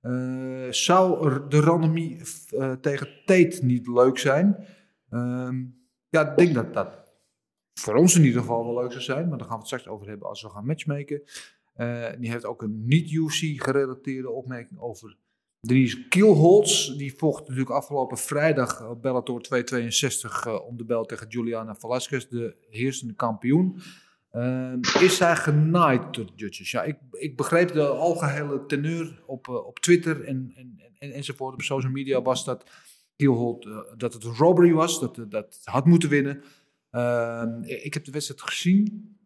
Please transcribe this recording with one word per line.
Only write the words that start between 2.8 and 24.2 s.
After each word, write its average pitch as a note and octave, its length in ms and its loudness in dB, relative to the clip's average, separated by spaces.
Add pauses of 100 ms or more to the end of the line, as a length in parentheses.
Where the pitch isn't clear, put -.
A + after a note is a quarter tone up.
Tate F3+ 360 6
niet B2 260 0
leuk B2 300 6
zijn? E3 480 2 (440)
Ehm, B2+ 540 -6 (460)
ja, D3+ 220 2
ik - 60 0
denk F3 160 6
dat A#2 200 -2
dat - 400 -8 (600)
voor G#2+ 220 -4
ons E3+ 200 6
in E3 80 8
ieder B2 180 4
geval A#2 240 -2
wel A#2+ 160 -4
leuk B2 100 -6
zou C3 120 -12
zijn. D#3 260 -4
Maar C#3 80 -6
daar A#2 100 -12
gaan A2+ 100 -8
we G#2+ 60 -14
het - 20 -20
straks - 220 -10
over G2+ 200 -12
hebben G#2 200 -14
als G#2 140 -12
we G#2+ 80 -16
gaan G#2 160 -14
matchmaken. C#3+ 560 -6 (520)
Eh, A#2+ 320 -8 (140)
die A#2 120 -6
heeft A#2+ 140 -8
ook A#2 160 -8
een A2 240 -8
niet-U D#3+ 440 0
F D3+ 100 -6
C D3+ 240 -4
gerelateerde C3 680 -4
opmerking B2 500 -12
over A2+ 380 -16 (420)
Denise B2 480 2
Kielholtz. F3+ 880 6
Die C#3 200 -10
vocht D#3 240 -2
natuurlijk B2+ 280 -4
afgelopen C3+ 480 -4
vrijdag C#3+ 720 -2
op A#2+ 120 -12
Bellator B2 400 -4
tweehonderdtweeënzestig, A#2+ 1040 -4
eh, A2 220 -6
om A#2+ 100 -14
de A2+ 80 -10
belt A2+ 240 -2
tegen A2 180 -12
Juliana A2+ 480 -6
Velasquez, B2 520 -6
de A#2 280 -8 (140)
heersende A#2+ 440 -6
kampioen. C3 640 0 (540)